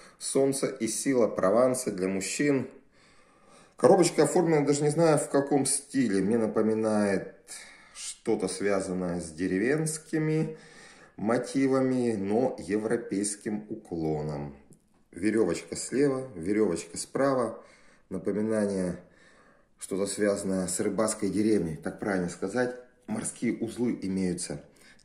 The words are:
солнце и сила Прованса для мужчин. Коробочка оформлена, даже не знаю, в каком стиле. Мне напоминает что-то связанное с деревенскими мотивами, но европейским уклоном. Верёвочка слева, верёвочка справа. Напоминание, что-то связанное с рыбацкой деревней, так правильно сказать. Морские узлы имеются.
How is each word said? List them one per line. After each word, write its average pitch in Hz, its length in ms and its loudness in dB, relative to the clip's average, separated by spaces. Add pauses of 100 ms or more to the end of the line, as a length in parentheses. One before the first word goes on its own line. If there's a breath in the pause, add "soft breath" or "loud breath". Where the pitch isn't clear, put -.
(180 loud breath)
солнце 135 480 0
и 113 200 -4
сила 120 420 2
Прованса 117 640 2
для 95 180 -2
мужчин. 123 600 0 (1080 soft breath)
Коробочка 170 480 6
оформлена, 160 420 4
даже 143 160 2
не 147 80 2
знаю, 160 280 4
в - 120 -4
каком 139 340 2
стиле. 113 560 0
Мне 101 160 2
напоминает 107 1000 0 (580 loud breath)
что-то - 540 -4
связанное 92 720 -2
с 82 100 -10
деревенскими 156 1300 -2 (580 loud breath)
мотивами, 127 960 0
но 104 460 0
европейским 107 1120 -2
уклоном. 76 840 -4 (560)
Верёвочка 92 640 0
слева, 131 580 0
верёвочка 90 640 0
справа. 127 640 -2 (480 loud breath)
Напоминание, 98 880 0 (800 soft breath)
что-то 98 280 -4
связанное 98 600 0
с - 140 -4
рыбацкой 104 500 0
деревней, 95 460 2
так - 240 -10
правильно 92 300 -2
сказать. 120 440 -2 (320)
Морские 110 520 -4
узлы 113 440 -4
имеются. 92 600 -4 (400 soft breath)